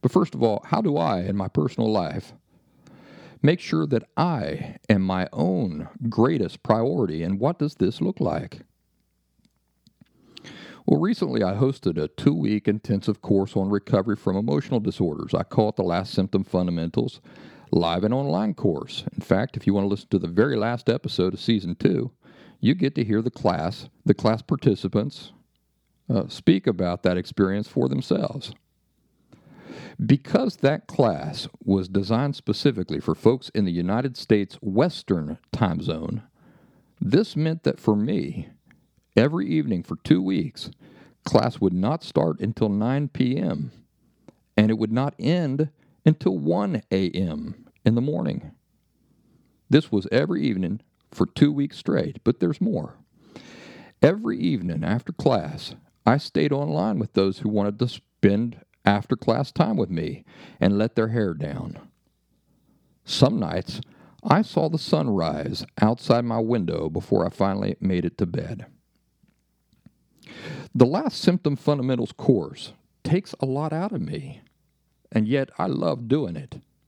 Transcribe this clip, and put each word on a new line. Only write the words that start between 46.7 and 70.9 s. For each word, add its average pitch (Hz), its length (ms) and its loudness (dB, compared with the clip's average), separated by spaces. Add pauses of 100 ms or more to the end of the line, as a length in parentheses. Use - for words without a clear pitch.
A 95 200 2
M. 76 500 -4 (240)
in 113 100 6
the 117 60 2
morning. - 520 -4 (1160)
This 151 220 4
was 98 220 0
every 147 300 2
evening 95 380 -2 (300)
for - 160 0
two 147 260 4
weeks 143 260 -4
straight, - 460 -2
but - 160 0
there's - 200 0
more. 185 360 -4 (1040)
Every 185 380 4
evening 87 460 -2
after 107 280 -2
class, 80 600 -2 (300)
I 117 140 4
stayed 147 340 0
online 156 460 -2
with 104 140 -4
those 98 260 2
who - 100 -4
wanted 104 300 0
to 123 100 0
spend 110 720 0 (240)
after-class 117 680 0
time 190 240 2
with 98 140 0
me 82 340 -6 (360)
and 101 160 4
let 110 200 0
their 110 120 0
hair 107 260 0
down. 78 440 -8 (1300)
Some - 340 2
nights, 85 420 -6 (440)
I 214 180 4
saw 160 260 0
the 160 100 -2
sun 151 320 0
rise 80 540 -2 (160)
outside 117 440 2
my 113 140 -2
window 87 520 -2
before 85 340 0
I 87 60 -2
finally 98 500 -2
made 90 240 0
it - 140 -6
to 98 80 0
bed. 87 400 -8 (2000)
The 123 120 8
Last 214 340 -2